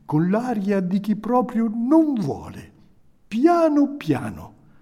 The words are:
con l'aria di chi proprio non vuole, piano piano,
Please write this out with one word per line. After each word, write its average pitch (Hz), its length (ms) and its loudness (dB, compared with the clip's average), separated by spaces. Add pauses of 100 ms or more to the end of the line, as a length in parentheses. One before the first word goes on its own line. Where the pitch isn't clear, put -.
con 156 240 0
l'aria 208 520 -2
di 185 200 -2
chi 208 160 -2
proprio 226 520 -2
non 269 460 2
vuole, - 580 -8 (540)
piano 302 720 4
piano, 110 580 -4 (280)